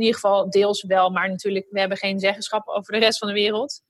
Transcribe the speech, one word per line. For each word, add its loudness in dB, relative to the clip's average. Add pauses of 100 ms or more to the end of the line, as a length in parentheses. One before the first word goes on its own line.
ieder 2
geval 2
deels 2
wel, 4
maar -2
natuurlijk, -4
we -4
hebben -2
geen -2
zeggenschap -2
over -6
de 0
rest 2
van -6
de -4
wereld. -2